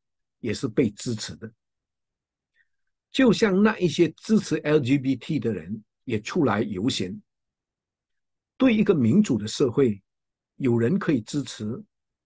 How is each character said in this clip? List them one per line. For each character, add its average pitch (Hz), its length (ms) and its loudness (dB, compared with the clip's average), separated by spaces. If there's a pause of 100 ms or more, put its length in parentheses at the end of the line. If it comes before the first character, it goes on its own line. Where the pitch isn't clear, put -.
(400)
也 110 140 -6
是 104 120 -8
被 117 260 0
支 - 220 -8
持 98 220 -10
的。 110 160 -16 (1600)
就 254 220 4
像 196 280 2
那 214 180 2
一 180 60 0
些 165 260 2
支 - 280 0
持 - 200 -4
L 151 200 2
G 135 180 2
B 135 200 0
T 143 220 -4
的 113 120 -2
人 90 320 -8 (220)
也 107 160 -4
出 165 240 -2
来 104 160 0
游 104 260 -4
行， 101 340 -6 (1300)
对 254 180 4
一 214 80 2
个 202 140 4
民 135 260 4
主 139 160 0
的 104 80 -4
社 123 240 0
会， 113 320 0 (540)
有 120 220 0
人 117 200 0
可 180 140 -2
以 131 80 0
支 139 240 -6
持， 123 400 -10 (420)